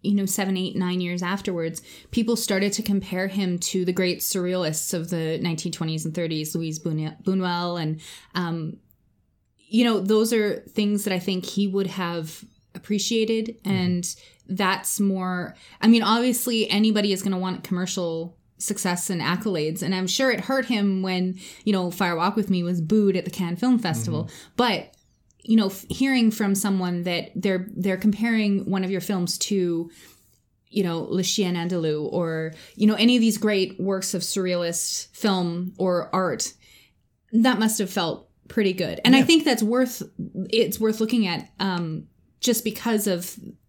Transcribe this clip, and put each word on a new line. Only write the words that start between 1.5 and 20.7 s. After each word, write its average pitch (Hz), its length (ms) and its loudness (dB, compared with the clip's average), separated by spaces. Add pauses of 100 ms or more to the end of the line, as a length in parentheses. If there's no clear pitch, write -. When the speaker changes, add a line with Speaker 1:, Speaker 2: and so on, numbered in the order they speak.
Speaker 1:
people 226 240 2
started 202 380 0
to 220 100 -4
compare 190 440 -2
him 185 320 -2
to 185 240 -2
the 180 80 0
great 180 280 0
surrealists 180 760 -2
of 165 160 -4
the 160 320 -2
nineteen 170 300 -4
twenties 160 340 -4
and 156 80 -6
thirties, 160 420 -4
Louise 160 220 -4
Bune-, 156 460 -4
Buñuel. 175 580 -2
And, 156 180 -2 (360)
um, 165 420 -4 (920)
you 233 160 4
know, 226 160 2
those 214 320 2
are 214 280 0 (100)
things 208 360 0
that 196 80 0
I 185 60 0
think 180 260 -2
he 202 220 0
would 190 200 0
have 170 560 -6 (320)
appreciated. 220 920 -2
Speaker 2:
Mm-hmm. 196 60 -2
Speaker 1:
And 180 440 0 (320)
that's 190 520 -2
more, 185 560 -2 (260)
I 226 60 4
mean, 226 160 8
obviously 233 680 2
anybody 208 420 4
is 190 120 -2
gonna 190 160 0
want 185 240 -4
commercial 175 760 -4 (200)
success 180 520 -2
and 175 120 -2
accolades. 170 600 -2
And 185 120 -2
I'm 185 140 -2
sure 262 240 2
it 202 100 0
hurt 262 240 -2
him 202 360 0